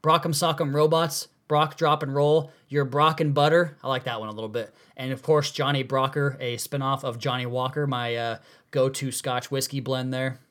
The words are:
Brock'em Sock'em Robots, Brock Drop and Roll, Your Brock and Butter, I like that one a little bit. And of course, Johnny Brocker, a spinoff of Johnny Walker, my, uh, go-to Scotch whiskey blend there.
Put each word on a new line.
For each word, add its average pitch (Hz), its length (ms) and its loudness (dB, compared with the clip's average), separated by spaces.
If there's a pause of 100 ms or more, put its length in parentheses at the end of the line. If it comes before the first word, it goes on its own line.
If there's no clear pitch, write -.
Brock'em 160 320 2
Sock'em 151 400 0
Robots, 156 540 2 (180)
Brock 151 320 2
Drop 151 240 2
and 135 120 -4
Roll, 147 360 4 (180)
Your 139 160 0
Brock 147 380 2
and 147 100 2
Butter, 151 500 4
I 131 60 -6
like 127 160 -2
that 117 160 -6
one 110 80 -8
a 107 40 -10
little 107 180 -8
bit. 110 240 -6 (200)
And 131 180 -8
of 131 100 -8
course, 151 300 2
Johnny 139 320 0
Brocker, 135 540 0
a 123 180 -6
spinoff 135 460 -4
of 120 160 -6
Johnny 127 280 -4
Walker, 131 400 -2
my, 123 280 -2
uh, 117 240 -4 (340)
go-to 135 380 0
Scotch 127 400 -4
whiskey 139 300 -4
blend 127 320 -4
there. 131 280 -4 (100)